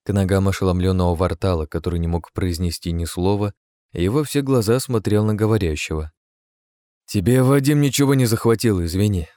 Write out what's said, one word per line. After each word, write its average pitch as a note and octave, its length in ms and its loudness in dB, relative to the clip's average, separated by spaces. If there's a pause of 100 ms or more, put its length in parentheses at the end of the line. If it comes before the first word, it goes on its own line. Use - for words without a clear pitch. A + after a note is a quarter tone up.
к G#2 100 -4
ногам G2 340 2
ошеломлённого F2+ 680 0
Вартала, E2+ 500 -2
который E2+ 340 -4
не E2+ 80 -2
мог E2+ 260 -4
произнести F2 580 -4
ни E2+ 140 -4
слова, G2 480 -2 (380)
и E2+ 180 0
во C#3+ 140 0
все C#3+ 180 -4
глаза B2+ 380 2
смотрел G#2+ 460 0
на G#2+ 80 0
говорящего. F#2 800 -2 (960)
«Тебе A#2+ 340 2
Вадим C#3 400 4
ничего C#3 320 2
не C3 120 2
захватил, A2 580 0
извини, F#2 540 -2